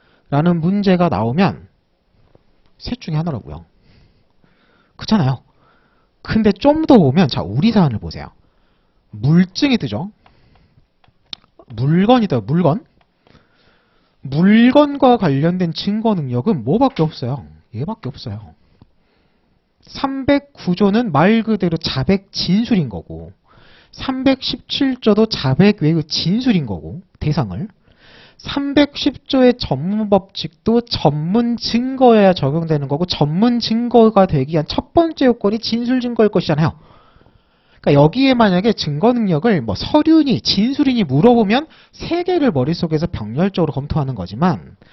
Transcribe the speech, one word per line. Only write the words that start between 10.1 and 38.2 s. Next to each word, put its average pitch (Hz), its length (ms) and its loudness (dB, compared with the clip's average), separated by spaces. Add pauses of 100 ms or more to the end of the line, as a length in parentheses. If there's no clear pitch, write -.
물건이 180 600 2
떠요, 123 140 0
물건. 160 420 0 (1400)
물건과 240 960 4
관련된 170 560 0
증거 214 420 -2
능력은 131 500 -2
뭐밖에 220 380 2
없어요? 127 440 -6 (280)
얘밖에 147 340 -8
없어요. 101 460 -14 (1300)
삼백구 269 920 -4
조는 208 360 0
말 196 300 4
그대로 196 340 -2
자백 - 560 -4
진술인 190 560 0
거고, 82 440 -14 (600)
삼백십칠 262 1080 -4
조도 220 260 2
자백 202 560 2
외의 160 220 0
진술인 196 600 -2
거고, 95 340 -10 (200)
대상을. 143 480 -4 (680)
삼백십 285 920 -2
조의 254 300 4
전문 196 520 -4
법칙도 202 720 -2
전문 190 720 -2
증거여야 233 800 2
적용되는 151 520 -2
거고, 143 200 -2
전문 190 540 0
증거가 226 680 2
되기 147 260 -2
위한 156 160 0
첫 - 240 -8
번째 320 340 0
요건이 233 340 0
진술 240 400 -2
증거일 233 280 0
것이잖아요. 165 440 0 (1080)
그러니까 143 220 4
여기에 262 320 2